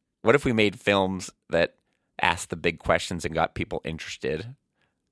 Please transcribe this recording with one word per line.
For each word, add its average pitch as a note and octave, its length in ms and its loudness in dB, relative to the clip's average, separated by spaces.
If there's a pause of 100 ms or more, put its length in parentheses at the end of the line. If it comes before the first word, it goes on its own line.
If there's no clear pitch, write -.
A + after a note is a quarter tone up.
(220)
what A2 120 6
if C#3+ 100 2
we C3 80 0
made G#2+ 260 2
films F#2+ 520 2 (200)
that E2 240 2 (480)
asked F2 280 0
the F2+ 60 -6
big E2 220 -4
questions E2+ 480 -2
and E2 80 -6
got D#2+ 200 0
people - 300 -6
interested D#2+ 720 -8 (560)